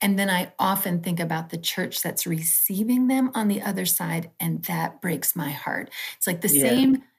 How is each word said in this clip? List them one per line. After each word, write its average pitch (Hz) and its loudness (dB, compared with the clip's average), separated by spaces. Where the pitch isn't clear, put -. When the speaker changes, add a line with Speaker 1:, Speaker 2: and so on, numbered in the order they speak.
Speaker 1:
And 196 2
then 196 2
I 185 0
often 190 0
think 175 -2
about 165 -4
the 170 -8
church - -4
that's - -4
receiving 196 2
them 262 4
on 220 0
the 202 0
other 190 -2
side, 165 -2
and 165 -2
that 165 -2
breaks 165 -2
my 147 -4
heart. - -6
It's - -2
like 175 -2
the 214 0
Speaker 2:
Yeah. 277 4
Speaker 1:
same, 262 4